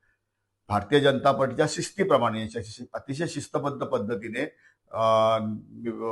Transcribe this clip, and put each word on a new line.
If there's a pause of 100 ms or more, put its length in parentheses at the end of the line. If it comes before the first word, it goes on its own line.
(680)
भारतीय
जनता
पार्टीच्या
शिस्तीप्रमाणे
शि-,
अतिशय
शिस्तबद्ध
पद्धतीने, (380)
अ, (760)